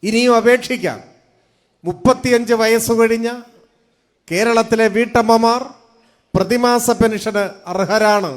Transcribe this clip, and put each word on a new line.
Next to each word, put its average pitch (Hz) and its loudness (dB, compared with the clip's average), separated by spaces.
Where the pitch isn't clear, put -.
ഇനിയും 240 2
അപേക്ഷിക്കാം. 233 -2
മുപ്പത്തിയഞ്ച് 240 0
വയസ്സ് 226 0
കഴിഞ്ഞ 226 0
കേരളത്തിലെ 226 0
വീട്ടമ്മമാർ 226 2
പ്രതിമാസ 240 0
പെൻഷന് 214 -2
അർഹരാണ്. 196 0